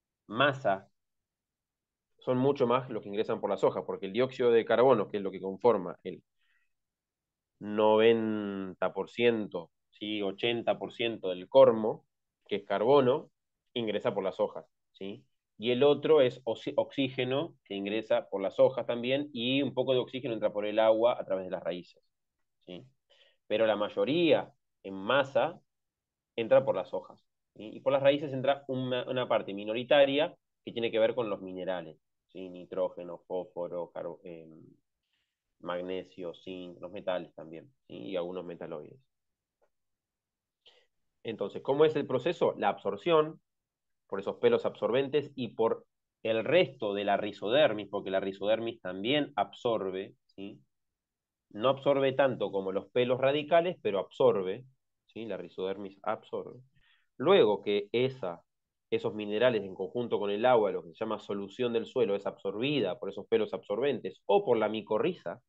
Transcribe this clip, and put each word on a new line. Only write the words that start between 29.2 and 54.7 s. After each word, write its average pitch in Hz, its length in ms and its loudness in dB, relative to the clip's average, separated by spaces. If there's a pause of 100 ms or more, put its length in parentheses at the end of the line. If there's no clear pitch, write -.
parte 101 260 0
minoritaria 135 840 2 (300)
que 107 80 -10
tiene 113 180 -2
que 110 80 0
ver 113 160 2
con 117 140 -2
los 95 120 -6
minerales, 90 560 -8 (300)
¿sí? 92 220 -14
Nitrógeno, 90 800 -8
fósforo, 87 680 -8
carbo-, 82 300 -10
em, 82 400 -18 (1000)
magnesio, 90 720 -8
zinc, 90 480 -14
los 87 100 -14
metales 90 440 -6
también, 80 360 -16 (160)
¿sí? 87 100 -18
Y 98 200 -10
algunos 87 280 -6
metaloides. 82 540 -12 (2250)
Entonces, 104 380 -6
¿cómo 139 240 4
es 156 100 2
el 143 120 0
proceso? 135 500 0
La 104 120 2
absorción, 156 720 0 (640)
por 98 120 -6
esos 101 180 -6
pelos 117 280 4
absorbentes 131 680 0
y 120 140 -4
por - 360 0 (380)
el 135 200 0
resto 127 500 2
de 101 100 -2
la 101 140 2
rizodermis, 107 720 0
porque 95 220 -6
la 95 80 2
rizodermis 104 640 -2
también 107 540 -2
absorbe, 101 800 -4 (200)
¿sí? 104 260 -14 (880)
No 110 200 -2
absorbe 135 440 2
tanto 131 380 0
como 95 200 -2
los 95 160 -4
pelos 123 320 0
radicales, 151 640 2
pero 98 180 0
absorbe, 104 640 0 (420)